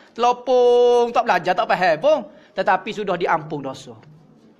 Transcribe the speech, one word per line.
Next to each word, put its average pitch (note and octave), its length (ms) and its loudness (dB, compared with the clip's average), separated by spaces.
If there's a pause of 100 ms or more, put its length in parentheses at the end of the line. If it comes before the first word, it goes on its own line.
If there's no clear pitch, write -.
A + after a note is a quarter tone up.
(120)
Telopong, A#3+ 1040 2
tak A#3+ 80 2
belajar, F3+ 320 0
tak A#3 160 -2
faham F3+ 320 2
pun. D4+ 140 4 (340)
Tetapi F#3+ 400 -2
sudah F#3+ 240 -4
diampun D#3+ 480 -4
dosa. C3 320 -14 (640)